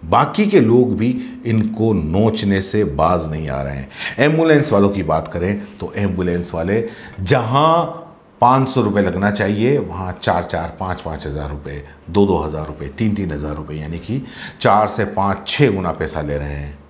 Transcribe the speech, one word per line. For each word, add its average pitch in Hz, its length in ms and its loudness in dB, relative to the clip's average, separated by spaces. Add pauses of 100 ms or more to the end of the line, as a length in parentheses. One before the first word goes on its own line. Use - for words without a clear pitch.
बाकी 131 420 2
के 208 140 6
लोग 113 360 4
भी 110 120 0 (380)
इनको 110 460 2
नोचने 98 680 2
से 107 220 0
बाज 80 460 2
नहीं 78 180 -6
आ 67 140 -4
रहे 69 140 -6
हैं। 67 120 -10 (300)
एम्बुलेंस 156 540 4
वालों 101 160 6
की 98 140 0
बात 78 260 0
करें 98 340 -2 (180)
तो 87 160 -8
एम्बुलेंस 90 580 -2
वाले 98 340 -2 (320)
जहां 143 640 2 (560)
पाँच 131 280 6
सौ 127 120 0
रुपये 104 240 2
लगना 92 260 0
चाहिए, 104 480 0
वहां 92 340 -6
चार 87 320 0
चार, 80 360 -6
पाँच 92 200 -6
पाँच 78 260 -8
हज़ार 73 240 -6
रुपये, 71 340 -10 (260)
दो 98 160 4
दो 92 120 2
हज़ार 76 280 -6
रुपये, 76 1120 -4
यानी 80 180 -10
कि 117 240 -6 (380)
चार 107 280 4
से 107 160 -2
पाँच, 98 440 -2
छः 139 220 2
गुना 92 220 -2
पैसा 78 280 -6
ले 73 180 -4
रहे 71 160 -6
हैं। 71 240 -10 (120)